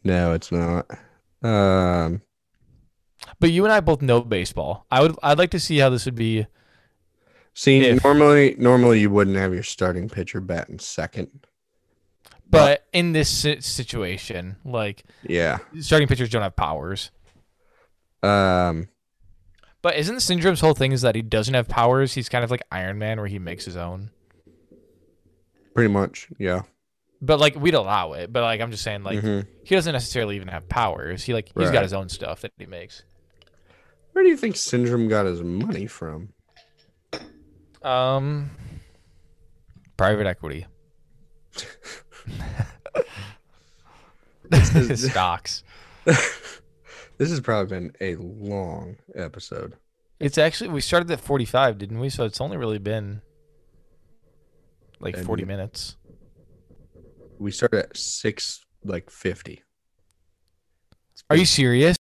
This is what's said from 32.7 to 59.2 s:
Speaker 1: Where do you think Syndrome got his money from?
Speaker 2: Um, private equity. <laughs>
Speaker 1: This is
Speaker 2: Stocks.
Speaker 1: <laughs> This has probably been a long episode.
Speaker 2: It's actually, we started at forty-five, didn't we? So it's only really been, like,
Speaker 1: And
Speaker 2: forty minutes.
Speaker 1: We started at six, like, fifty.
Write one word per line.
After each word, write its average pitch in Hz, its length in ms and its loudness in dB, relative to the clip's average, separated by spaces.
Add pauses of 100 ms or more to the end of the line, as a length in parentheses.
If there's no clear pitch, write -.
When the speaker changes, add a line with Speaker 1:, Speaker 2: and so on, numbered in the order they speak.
Speaker 1:
Where 381 100 4
do 370 60 10
you 320 80 2
think 226 180 -4
Syndrome 120 520 0
got 107 180 2
his 87 160 -4
money 98 440 -6
from? 82 480 -14 (1500)
Speaker 2:
Um, 135 680 -2 (1500)
private 104 300 2
equity. 80 380 -8 (880)
<laughs> - 720 -20 (2250)
Speaker 1:
This - 260 6
is 127 360 2
Speaker 2:
Stocks. - 520 -4 (420)
Speaker 1:
<laughs> 165 100 6 (1040)
This 151 140 -2
has 147 100 -4
probably 101 360 -2
been 87 220 -10
a 95 160 -6
long 90 800 -10 (180)
episode. - 600 -14 (480)
Speaker 2:
It's 143 160 -4
actually, 160 320 0
we 147 100 -6
started 175 320 -2
at 143 80 -4
forty-five, 127 580 0
didn't 104 220 -10
we? 131 100 -6
So 127 140 -4
it's 110 160 -6
only 123 160 -8
really 110 220 -6
been, 101 440 -8 (1800)
like, 90 160 -10
Speaker 1:
And 90 80 -10
Speaker 2:
forty 110 180 -6
minutes. 98 540 -12 (1400)
Speaker 1:
We 101 140 -8
started 110 280 0 (100)
at - 80 -16
six, - 680 -8 (220)
like, 90 240 -10
fifty. - 540 -10 (1500)